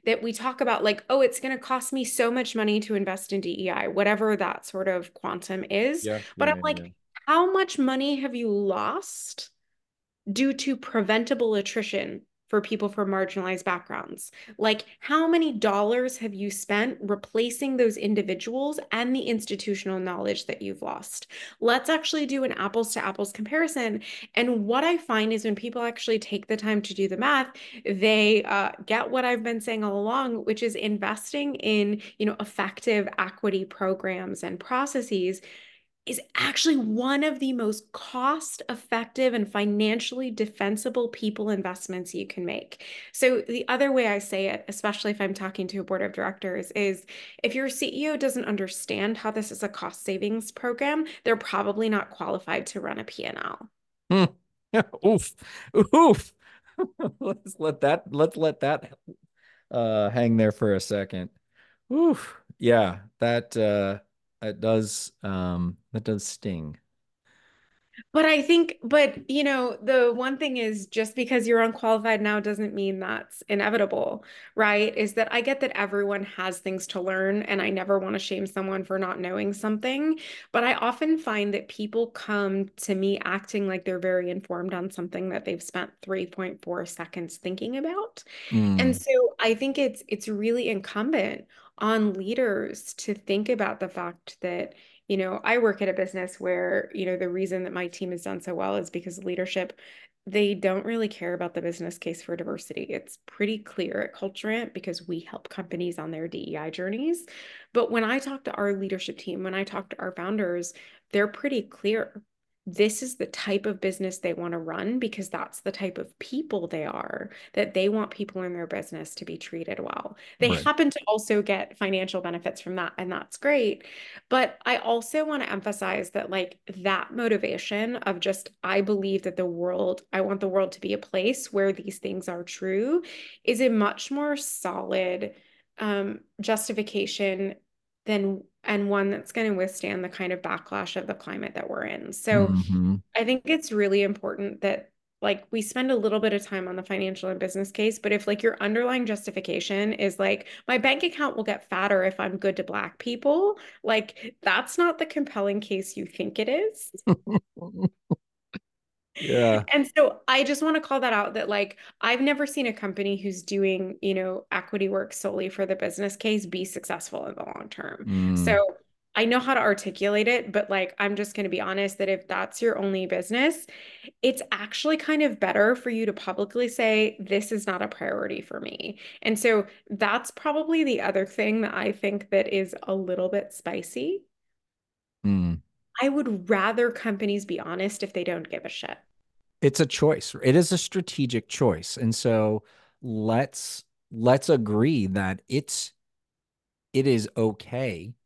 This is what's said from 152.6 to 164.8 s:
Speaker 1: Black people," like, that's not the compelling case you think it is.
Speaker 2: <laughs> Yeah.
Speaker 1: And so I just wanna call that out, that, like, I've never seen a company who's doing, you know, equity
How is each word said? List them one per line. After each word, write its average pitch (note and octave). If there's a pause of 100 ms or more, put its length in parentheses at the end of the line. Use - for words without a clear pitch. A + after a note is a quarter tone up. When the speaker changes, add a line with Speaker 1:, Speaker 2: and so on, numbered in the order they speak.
Speaker 1:
Black -
people," D4 (260)
like, A3
that's -
not E4+
the D#4+
compelling G#3+
case G3
you G3+
think -
it G#3+
is. G#4 (160)
Speaker 2:
<laughs> F#3+ (1300)
Yeah. A2+
Speaker 1:
And C#4
so D4
I C4+
just C#4+
wanna D#4
call C4+
that A#3+
out, G3+
that, A3
like, G3+ (220)
I've A#3+
never C#4
seen C#4+
a A3
company G3+
who's F#3+
doing, F#3+
you G3
know, F#3
equity G3